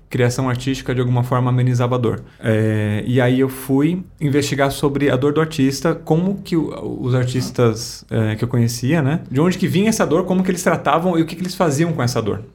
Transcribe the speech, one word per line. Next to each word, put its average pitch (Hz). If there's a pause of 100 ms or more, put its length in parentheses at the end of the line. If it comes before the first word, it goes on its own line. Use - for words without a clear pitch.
criação 123
artística, 127
de 127
alguma 123
forma, 123
amenizava 123
a -
dor. 110 (160)
É... 107
e 123
aí 127
eu 135
fui 147 (160)
investigar 139
sobre 139
a 127
dor 143
do 151
artista, 160
como 175
que -
o, 123
os 123
artistas, 123
é, 110
que 123
eu 120
conhecia, 120
né? 147
De 131
onde 180
que 185
vinha 180
essa 214
dor, 165
como 185
que 190
eles 170
tratavam 165
e 160
o 156
que 160
que 165
eles 185
faziam 165
com 156
essa 120
dor. 101 (120)